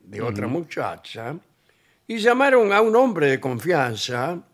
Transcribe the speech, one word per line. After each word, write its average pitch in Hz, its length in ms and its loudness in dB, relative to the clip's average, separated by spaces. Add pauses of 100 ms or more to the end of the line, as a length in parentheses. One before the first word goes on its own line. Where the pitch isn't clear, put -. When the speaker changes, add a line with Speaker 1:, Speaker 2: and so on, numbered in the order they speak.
Speaker 1:
de 104 180 -14
otra 107 260 -6
Speaker 2:
Ujú. 131 100 -4
Speaker 1:
muchacha 127 800 -10 (720)
y 226 100 -6
llamaron 240 560 4
a 208 80 6
un 220 140 4
hombre 220 320 4
de 135 120 2
confianza 127 1000 -4 (140)